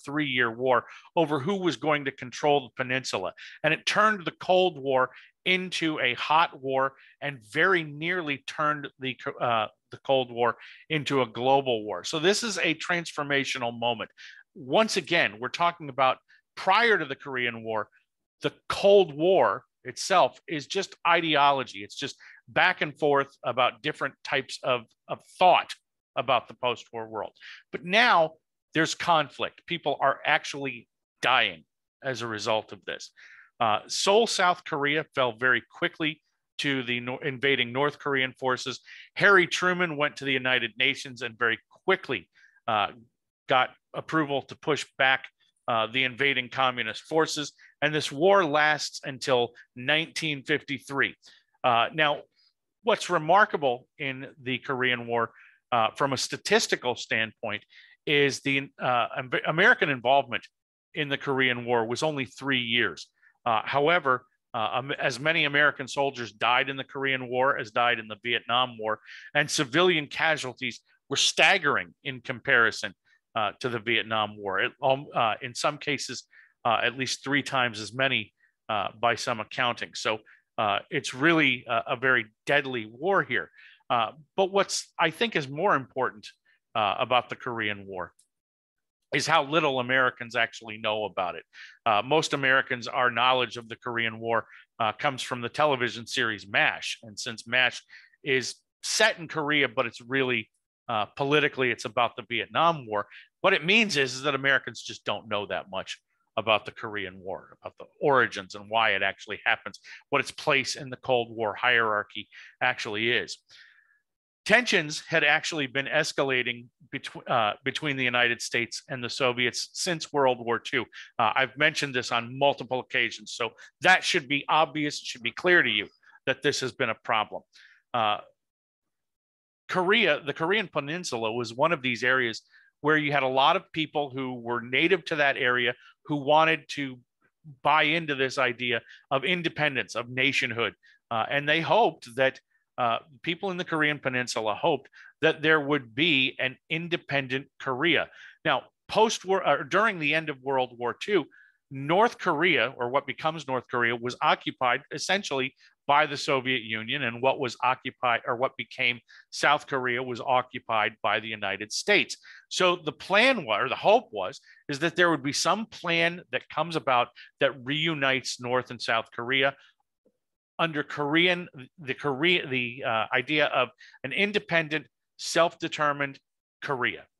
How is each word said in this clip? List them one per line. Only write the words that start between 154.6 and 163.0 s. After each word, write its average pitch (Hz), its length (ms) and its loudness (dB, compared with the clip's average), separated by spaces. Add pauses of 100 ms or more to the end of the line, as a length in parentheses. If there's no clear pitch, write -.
essentially 147 600 -2 (320)
by 151 200 6
the 143 100 -8
Soviet 131 460 0
Union, 113 420 -4
and 117 180 -4
what 131 160 2
was 123 240 -4
occupied, 123 640 0
or 131 80 -2
what 123 220 -2
became 120 420 -4 (320)
South 147 380 0
Korea, 127 340 -2
was 123 180 -6
occupied 117 800 -2
by 107 200 0
the 110 80 -8
United 104 440 -6
States. - 440 0 (320)
So 180 260 2
the 156 160 -8
plan 214 540 2